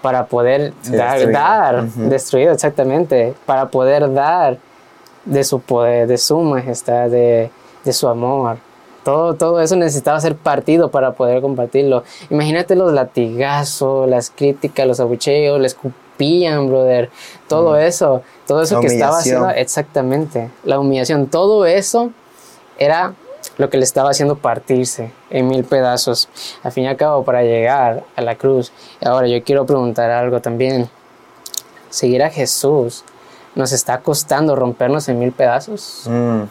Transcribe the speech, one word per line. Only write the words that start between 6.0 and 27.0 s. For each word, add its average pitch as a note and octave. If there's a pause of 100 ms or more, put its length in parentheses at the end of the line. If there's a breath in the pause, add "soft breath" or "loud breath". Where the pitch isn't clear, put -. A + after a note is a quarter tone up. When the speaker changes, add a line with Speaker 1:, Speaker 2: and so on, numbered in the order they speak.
Speaker 1:
de B2
su D3+
majestad, B2
de, A#2+ (320 loud breath)
de B2+
su -
amor. A#2+ (460)
Todo, D#3
todo E3+
eso D#3+
necesitaba D3+
ser D3+
partido D#3
para C3
poder B2+
compartirlo. C3+ (260 loud breath)
Imagínate D#3+
los F3+
latigazos, C3+
las B2
críticas, C#3+
los B2+
abucheos, C#3+
le C3
escupían, D3
brother, B2+ (380 loud breath)
todo D#3+
Speaker 2:
Mm. D3
Speaker 1:
eso, D#3 (260 loud breath)
todo D3+
eso E3
Speaker 2:
La A#2+
Speaker 1:
que C3+
estaba B2+
Speaker 2:
humillación. B2+
Speaker 1:
haciendo, B2
exactamente, C#3 (140)
la C#3
humillación, C3+
todo G3
eso G3+ (680 loud breath)
era E3+ (440)
lo C#3
que C#3
le C3
estaba C#3
haciendo C#3+
partirse B2 (200)
en C3
mil C3
pedazos. B2 (320 loud breath)
Al B2+
fin C3
y C3
al C3+
cabo, D3